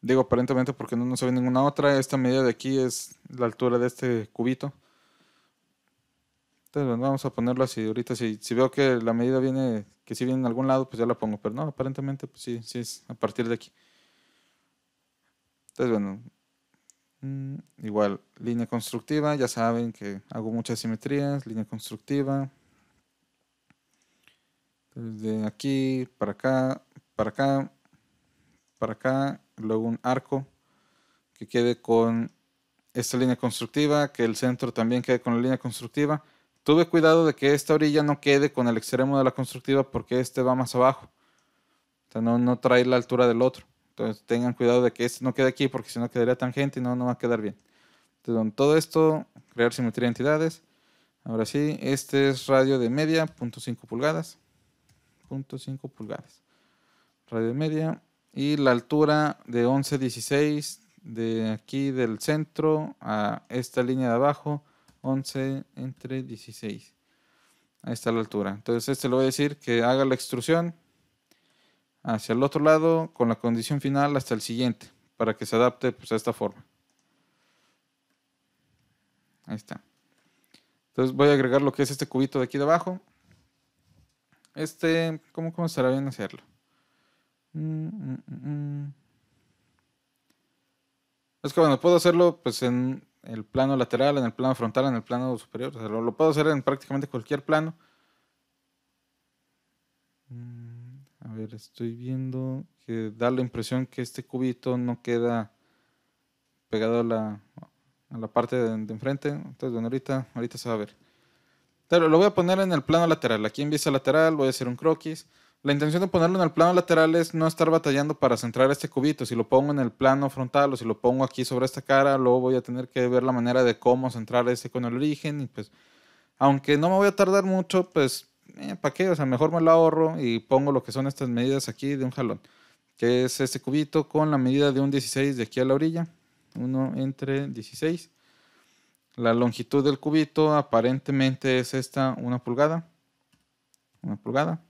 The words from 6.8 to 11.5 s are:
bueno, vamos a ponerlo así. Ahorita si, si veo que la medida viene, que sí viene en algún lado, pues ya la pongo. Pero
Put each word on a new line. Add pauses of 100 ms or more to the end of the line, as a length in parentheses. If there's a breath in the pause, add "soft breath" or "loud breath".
bueno,
vamos
a
ponerlo
así.
Ahorita
si,
si
veo
que
la
medida
viene, (180)
que
sí
viene
en
algún
lado,
pues
ya
la
pongo.
Pero